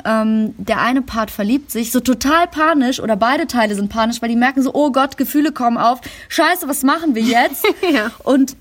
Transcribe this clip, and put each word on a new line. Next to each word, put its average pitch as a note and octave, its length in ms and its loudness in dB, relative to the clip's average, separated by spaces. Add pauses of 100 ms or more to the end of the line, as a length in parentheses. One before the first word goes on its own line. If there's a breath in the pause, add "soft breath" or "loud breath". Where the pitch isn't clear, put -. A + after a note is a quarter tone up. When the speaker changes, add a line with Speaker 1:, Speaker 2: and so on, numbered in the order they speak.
Speaker 1:
ähm, A3 540 0
der G3+ 240 -4
eine B3 220 0
Part A3 260 -6
verliebt A#3 400 -2
sich, A3+ 220 -6
so B3+ 80 0
total C4 480 0
panisch D4+ 520 0
oder A3 160 -2
beide A3+ 300 0
Teile A3 300 0
sind G3+ 140 -2
panisch, A3+ 300 -2
weil A#3 100 -4
die A#3 60 -2
merken C4 280 2
so, C4 100 -2
„Oh D4 180 2
Gott, C4+ 240 0
Gefühle D4 360 0
kommen A#3 260 -2
auf. A#3+ 240 0 (260 loud breath)
Scheiße, E4+ 400 0
was C4+ 140 -4
machen D4+ 320 0
wir A3 80 0
jetzt?“ B3 500 2
Speaker 2:
<laughs> F4+ 220 0
Ja. A3+ 160 0 (140)
Speaker 1:
Und C4 380 2